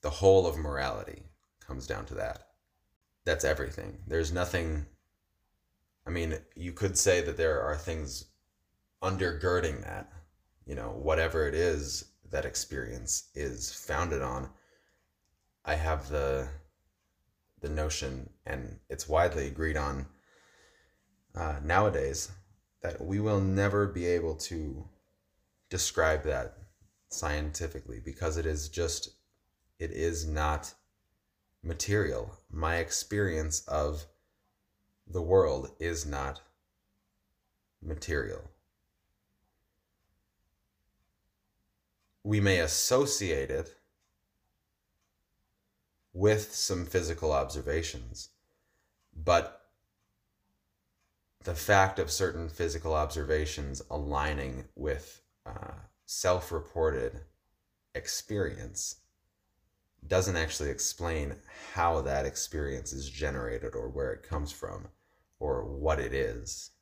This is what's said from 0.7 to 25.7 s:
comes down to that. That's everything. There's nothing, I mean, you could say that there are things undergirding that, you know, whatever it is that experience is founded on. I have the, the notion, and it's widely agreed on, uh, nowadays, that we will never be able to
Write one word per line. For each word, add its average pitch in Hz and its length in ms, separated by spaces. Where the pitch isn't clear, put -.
comes 65 280
down 53 180
to - 80
that. - 360
That's 80 180
everything. 67 600
There's 80 260
nothing, 82 540
I - 60
mean, 82 260
you 87 160
could 95 280
say 90 220
that 82 140
there 80 280
are 76 120
things 76 500
undergirding 90 800
that, 50 320
you 71 80
know, 58 140
whatever 78 580
it 69 80
is 78 500
that 67 160
experience 62 880
is 64 400
founded 78 480
on. 65 300
I 73 100
have 76 340
the, 69 380
the 73 100
notion, 71 600
and 64 320
it's 67 220
widely 80 380
agreed 76 300
on, 69 280
uh, 78 280
nowadays, 78 640
that - 200
we 95 160
will 107 220
never 98 460
be 87 180
able 82 300
to 76 520